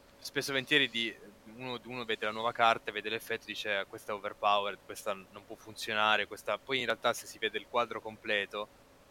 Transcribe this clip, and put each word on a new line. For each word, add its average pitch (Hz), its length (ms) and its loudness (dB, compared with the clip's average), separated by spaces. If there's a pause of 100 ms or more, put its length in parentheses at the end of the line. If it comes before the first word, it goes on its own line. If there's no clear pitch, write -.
(180)
spesso - 320 -4
e 139 40 -2
volentieri 135 360 4
di, 113 260 -2 (400)
uno, 123 300 -8
uno 123 200 -8
vede 110 200 -2
la 107 60 0
nuova 113 200 -2
carta 117 380 4
e 107 40 -4
vede 104 160 -4
l'effetto 113 340 -4
e 107 100 -8
dice, 104 240 -2
"Ah, 98 80 -2
questa - 260 -10
è 107 40 -2
overpowered, 101 680 0
questa 104 300 -6
non 98 320 -14
può 110 100 -14
funzionare, 107 720 2
questa", 107 320 -4
poi 135 200 -2
in 123 60 -2
realtà 117 280 2
se - 140 -12
si - 100 -14
vede 107 200 -2
il 101 100 -8
quadro 113 340 0
completo 104 680 -2 (420)